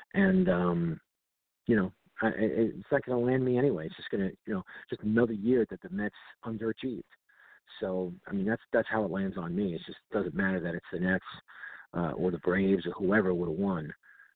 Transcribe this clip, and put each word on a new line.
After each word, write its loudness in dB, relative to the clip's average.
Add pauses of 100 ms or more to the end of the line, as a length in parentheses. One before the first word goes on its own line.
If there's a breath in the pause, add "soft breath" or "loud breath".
(140)
And, 6
um, 2 (640)
you 4
know, 0 (280)
I, 2
I, 2
it's 0
not 2
gonna 0
land 2
me 2
anyway. 2
It's -8
just -14
gonna, -2 (140)
you -4
know, -2 (260 loud breath)
just -8
another 4
year 2
that -10
the -14
Mets -4 (320)
underachieved. -6 (760 soft breath)
So, -2 (160)
I -8
mean, -2
that's, -2 (120)
that's 2
how 0
it -4
lands -2
on -4
me. 0
It -6
just -16 (120)
doesn't -2
matter 0
that -4
it's -8
the -4
Nets, 2 (720 loud breath)
uh, -2
or 0
the -4
Braves 2
or -2
whoever 2
would 0
have -2
won. -2 (420 soft breath)